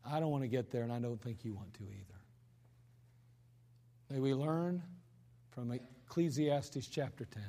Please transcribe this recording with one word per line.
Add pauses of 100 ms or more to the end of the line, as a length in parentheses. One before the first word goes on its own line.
(100)
I
don't
want
to
get
there,
and
I
don't
think
you
want
to
either. (1900)
May
we
learn (680)
from
Ecclesiastes
chapter
ten.